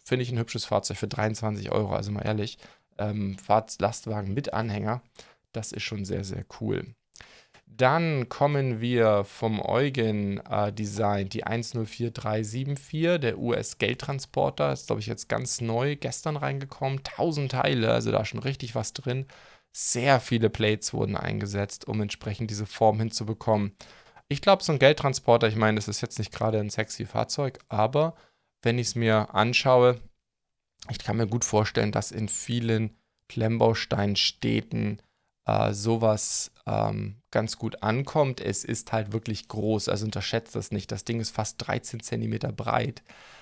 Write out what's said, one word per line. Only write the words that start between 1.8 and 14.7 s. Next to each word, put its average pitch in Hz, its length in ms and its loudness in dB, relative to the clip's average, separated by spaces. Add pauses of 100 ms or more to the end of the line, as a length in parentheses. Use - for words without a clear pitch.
also 104 160 -2
mal 104 140 -4
ehrlich. 107 320 -2 (400)
Ähm, 101 400 -2
Fahrts-, - 440 0
Lastwagen 104 520 -2
mit 139 200 -4
Anhänger, 107 480 -2 (500)
das 113 200 -6
ist 104 120 -8
schon 101 220 -6
sehr, 95 180 -4
sehr 95 220 -6 (140)
cool. 104 360 -4 (720)
Dann 135 640 2
kommen 135 500 2
wir 113 460 4
vom 110 340 -2
Eugen, 110 800 0 (100)
äh, 104 220 0
Design, 101 560 0
die 110 160 -6
eins 117 300 -4
null 113 120 -2
vier 117 260 -4
drei 110 320 -2
sieben 131 340 -4
vier, 165 420 0
der 147 180 0
U 117 160 0
S-Geldtransporter, 135 1200 -2